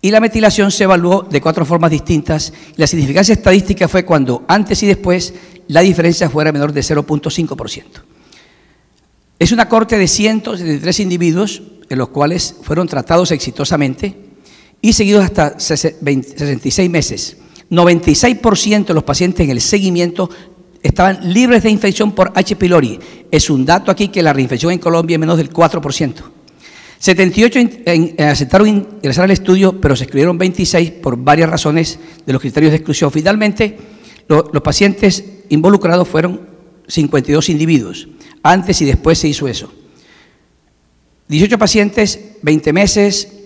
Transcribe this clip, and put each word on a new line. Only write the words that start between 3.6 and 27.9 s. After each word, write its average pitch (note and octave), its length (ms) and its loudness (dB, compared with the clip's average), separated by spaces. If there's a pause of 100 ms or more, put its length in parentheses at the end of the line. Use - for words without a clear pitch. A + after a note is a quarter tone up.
fue F#3 160 0
cuando C3 440 0
antes G3 340 0
y G#3 60 0
después F#3 460 -2 (340)
la D#3+ 140 4
diferencia E3+ 480 2
fuera D3+ 220 0
menor D3 220 -2
de C#3 100 -4
cero D3 220 -2
punto D3 240 -4
cinco D#3 260 -6
por - 140 -12
ciento. - 320 -18 (1400)
Es F3 140 2
una A#3 180 0
corte A3+ 280 2
de F#3 100 2
ciento G#3+ 500 -2
setenta D#3+ 200 -4
y - 20 -6
tres E3+ 200 -4
individuos, F3+ 640 -2 (280)
en C3 100 -4
los B2 100 -4
cuales D3+ 540 -4
fueron E3 240 -4
tratados E3 440 -2
exitosamente C#3+ 840 -4 (680)
y A3 120 2
seguidos G3+ 300 2
hasta D#3 360 -2
sese-, - 420 -4
veinte, C#3 360 -4
sesenta C#3+ 300 -4
y B2 40 -2
seis F3+ 180 0
meses. C#3+ 480 -4 (320)
Noventa F3 420 4
y C#3 40 4
seis B3 220 2
por A3 200 0
ciento G#3 320 0
de E3 60 0
los D3+ 80 0
pacientes F3+ 400 -2
en C#3 60 0
el A#2+ 120 -2
seguimiento F3 680 -2 (540)
estaban F#3+ 500 0
libres A#3+ 300 4
de A3 80 2
infección G#3 420 0
por - 220 0
H. F#3+ 200 -2
pylori. E3 440 0 (320)
Es D3+ 180 0
un C3 160 0
dato F#3+ 260 0
aquí G3 160 0
que F3+ 160 -2
la D#3 80 2
reinfección C3+ 400 -2
en F3+ 80 -2
Colombia E3 360 0
es D#3 40 -2
menos D#3+ 180 0
del C#3+ 120 -2
cuatro E3 320 0
por C#3+ 120 -6
ciento. - 380 -6 (680)
Setenta F#3 400 2
y A3 40 6
ocho A#3+ 160 2
in-, - 260 -2
en, E3 320 0